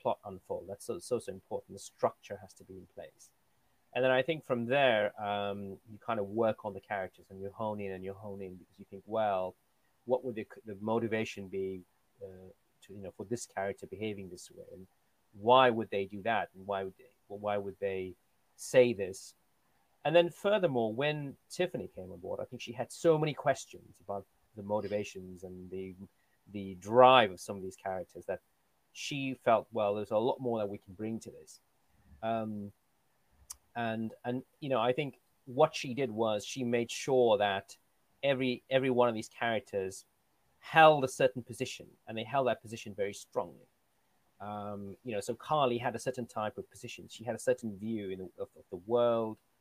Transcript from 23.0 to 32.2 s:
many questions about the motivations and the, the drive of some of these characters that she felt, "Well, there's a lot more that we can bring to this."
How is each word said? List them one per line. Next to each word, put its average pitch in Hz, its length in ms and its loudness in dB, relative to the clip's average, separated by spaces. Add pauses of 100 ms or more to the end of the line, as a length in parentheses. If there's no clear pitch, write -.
many 151 160 0
questions - 680 -4
about 101 220 -8 (320)
the 104 60 -10
motivations 98 840 -4
and 90 260 -14
the, 92 240 -10 (560)
the 98 300 -8
drive 120 500 10
of 87 80 -14
some - 160 -8
of 95 80 -10
these 95 180 -10
characters 92 440 -8
that - 160 -6 (500)
she 135 540 -6
felt, 113 260 6
"Well, 104 240 2
there's 107 160 -4
a 110 60 2
lot 127 240 2
more 117 180 -2
that 104 80 -2
we 98 120 -6
can 95 160 -20
bring 110 260 -6
to 101 100 -14
this." - 300 -20 (600)